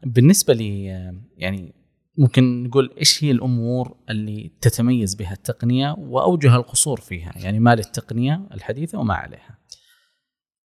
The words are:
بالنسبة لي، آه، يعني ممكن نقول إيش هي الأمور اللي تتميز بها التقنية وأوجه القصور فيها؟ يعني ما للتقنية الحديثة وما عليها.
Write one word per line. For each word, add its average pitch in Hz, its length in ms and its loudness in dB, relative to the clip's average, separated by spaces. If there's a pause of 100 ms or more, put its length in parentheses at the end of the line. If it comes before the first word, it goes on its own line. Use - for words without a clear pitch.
بالنسبة 135 520 4
لي، 101 380 -6
آه، 92 220 -10 (220)
يعني 92 380 -8 (440)
ممكن 127 440 4
نقول 123 360 0
إيش - 260 0
هي 147 60 2
الأمور 123 680 -2 (140)
اللي 107 500 -8
تتميز 117 540 2
بها 101 180 -10
التقنية 131 680 -2
وأوجه 139 580 2
القصور 123 440 -2
فيها؟ 87 360 -12
يعني 98 240 -2
ما 120 140 6
للتقنية 127 800 -4
الحديثة 127 460 -10
وما 104 160 0
عليها. - 440 -14 (1080)